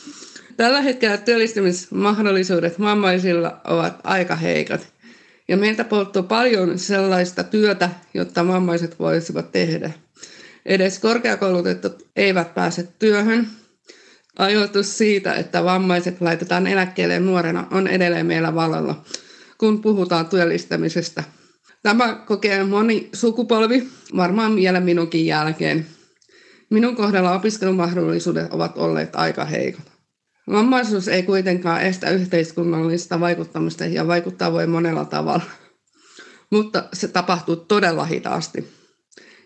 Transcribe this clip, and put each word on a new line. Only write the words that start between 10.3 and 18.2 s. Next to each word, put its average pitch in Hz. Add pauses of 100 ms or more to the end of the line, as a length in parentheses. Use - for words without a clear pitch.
Edes 190
korkeakoulutetut 196 (100)
eivät 185
pääse 175 (100)
työhön. 214 (920)
Ajoitus 202
siitä, 202
että 170
vammaiset 180
laitetaan 175
eläkkeelle 180
nuorena, 180
on 190
edelleen 175